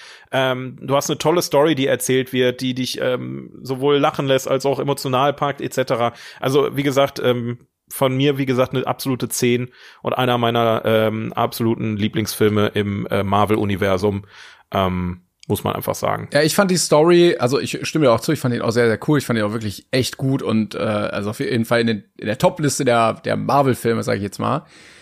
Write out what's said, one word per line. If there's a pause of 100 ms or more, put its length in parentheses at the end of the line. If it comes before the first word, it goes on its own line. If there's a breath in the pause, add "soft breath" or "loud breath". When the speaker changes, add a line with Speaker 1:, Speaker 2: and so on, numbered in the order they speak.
(320 loud breath)
Speaker 1:
Ähm,
du
hast
eine
tolle
Story,
die
erzählt
wird,
die
dich,
ähm, (120)
sowohl
lachen
lässt,
als
auch
emotional
packt,
et
cetera. (260 loud breath)
Also,
wie
gesagt,
ähm, (320)
von
mir,
wie
gesagt,
eine
absolute
zehn (340 loud breath)
und
einer
meiner,
ähm,
absoluten
Lieblingsfilme
im,
äh,
Marvel-Universum, (460 loud breath)
ähm, (260)
muss
man
einfach
sagen.
Speaker 2:
Ja,
ich
fand
die
Story,
also
ich
stimme
dir
auch
zu,
ich
fand
ihn
auch
sehr,
sehr
cool,
ich
fand
ihn
auch
wirklich
echt
gut
und,
äh,
also
auf
jeden
Fall
in
den, (140)
in
der
Top-Liste
der,
der
Marvel-Filme,
sag
ich
jetzt
mal. (360 loud breath)